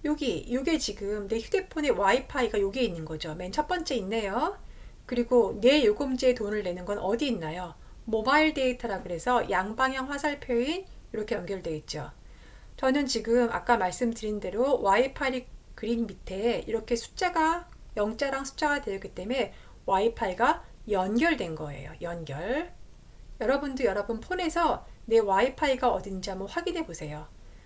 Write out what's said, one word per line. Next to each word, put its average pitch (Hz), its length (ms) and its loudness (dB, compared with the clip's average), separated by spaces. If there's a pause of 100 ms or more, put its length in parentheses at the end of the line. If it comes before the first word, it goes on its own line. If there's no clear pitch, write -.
여기, 277 460 -2
요게 277 280 2
지금 208 480 -4
내 226 120 0
휴대폰의 302 520 0
와이파이가 214 680 2
요게 196 220 0
있는 170 240 -2
거죠. 160 300 -6
맨 185 160 -8
첫 302 160 0
번째 339 280 -2
있네요. 220 640 -2 (480)
그리고 233 560 4
내 269 240 8
요금제에 254 480 4
돈을 208 300 -4
내는 180 220 -6
건 202 140 -2
어디 233 280 0
있나요? 170 480 -4 (300)
모바일 269 480 4
데이터라 247 500 -2
그래서 220 460 0
양방향 262 600 0
화살표인 285 760 0 (280)
이렇게 214 220 -2
연결돼 180 420 -6
있죠. 143 340 -8 (640)
저는 269 300 2
지금 233 440 2
아까 - 260 2
말씀드린 214 640 -2
대로 214 420 2
와이파이 254 640 2 (300)
그림 233 320 -2
밑에 202 600 -2
이렇게 220 280 -2
숫자가, 339 720 0 (280)
영자랑 269 480 0
숫자가 285 360 0
되어 196 140 -4
있기 190 180 -10
때문에 214 400 -2 (320)
와이파이가 214 800 2 (260)
연결된 208 640 2
거예요. 147 460 -8
연결. 170 720 -4 (680)
여러분도 269 440 0
여러분 208 360 0
폰에서 339 640 0 (200)
내 226 140 6
와이파이가 240 720 4
어딘지 190 380 -4
한번 190 180 -6
확인해 339 380 -4
보세요. 151 420 -10 (380)